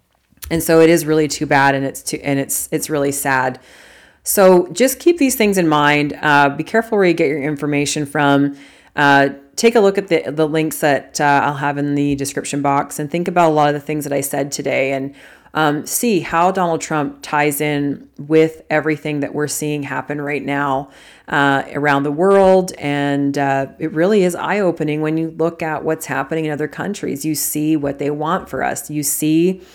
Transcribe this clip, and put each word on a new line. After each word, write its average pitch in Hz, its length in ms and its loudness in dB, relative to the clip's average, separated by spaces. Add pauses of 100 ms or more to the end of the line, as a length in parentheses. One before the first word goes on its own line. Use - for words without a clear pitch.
(520)
and 165 100 -2
so 165 200 4
it 160 80 8
is 160 160 2
really 156 240 0
too - 160 -6
bad. 139 280 4
And 139 120 -2
it's - 180 -8
too, - 180 -8
and 143 160 -2
it's, - 320 -4
it's 151 200 -4
really 143 240 -2
sad. 131 480 -2 (600)
So 185 480 6
just 254 280 0
keep 349 180 2
these 262 180 2
things 202 220 2
in 175 100 2
mind. 147 540 2
Uh, 143 280 4
be 147 140 -4
careful 226 340 0
where 196 80 4
you 175 80 4
get 160 140 2
your 143 160 -2
information 147 600 -2
from. 143 500 2 (400)
Uh, 139 340 4 (280)
take 233 180 4
a 226 60 6
look 196 160 4
at 190 100 -2
the, 160 240 -2
the 156 160 0
links 156 320 -2
that, 143 400 0
uh, 147 240 4
I'll 143 120 -2
have 143 220 -4
in 143 180 -2
the 143 200 0
description 139 460 -6
box 139 380 -2
and 147 120 -8
think 175 160 -4
about 175 220 4
a 156 40 2
lot 151 140 4
of 147 60 2
the 143 80 -6
things 151 240 -6
that 139 80 -6
I 139 80 -2
said 143 300 -4
today 135 420 -2
and, 135 200 -6 (420)
um, 151 300 0
see 214 360 0
how 170 300 0
Donald 170 300 -2
Trump 143 400 -4
ties 147 400 0
in 143 560 -4
with 160 520 2
everything 151 500 -2
that - 160 -6
we're 147 120 -2
seeing 147 360 -6
happen 139 360 -8
right 143 240 -4
now, 139 460 -4 (380)
uh, 139 360 2 (100)
around 139 300 0
the 147 80 -2
world. 190 680 4
And, 143 580 -2
uh, 135 300 0 (100)
it 160 140 -6
really 180 320 2
is 175 120 0
eye-opening 160 680 -2
when 156 160 -2
you 160 140 -4
look 165 300 -2
at 156 220 -6
what's 160 220 -4
happening 143 400 -4
in 151 60 -4
other 147 180 -4
countries. 151 560 -8
You 156 100 -4
see 151 400 -2
what 139 240 -4
they 143 100 -4
want 151 400 -4
for 135 140 -6
us. 131 260 -6
You 147 140 -6
see 165 580 0 (140)